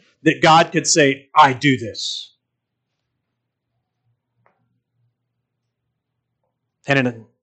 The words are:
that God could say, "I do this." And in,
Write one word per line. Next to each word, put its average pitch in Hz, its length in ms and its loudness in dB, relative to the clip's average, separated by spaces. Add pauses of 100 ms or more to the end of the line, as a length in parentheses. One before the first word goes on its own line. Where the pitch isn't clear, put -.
(220)
that 139 200 -2
God 165 300 4
could 147 160 -6
say, 139 480 0
"I 143 180 4
do 131 240 -2
this." - 520 -14 (4000)
And 139 140 0
in, 113 260 -6 (180)